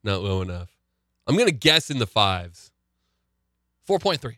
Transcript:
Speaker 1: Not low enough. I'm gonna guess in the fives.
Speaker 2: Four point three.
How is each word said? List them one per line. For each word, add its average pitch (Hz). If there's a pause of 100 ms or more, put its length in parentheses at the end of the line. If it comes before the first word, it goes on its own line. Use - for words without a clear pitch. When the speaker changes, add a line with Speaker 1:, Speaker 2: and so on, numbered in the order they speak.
Speaker 1:
Not 98
low 95
enough. 90 (580)
I'm 160
gonna 226
guess 156
in 135
the 110
fives. 92 (1120)
Speaker 2:
Four 185
point 175
three. 117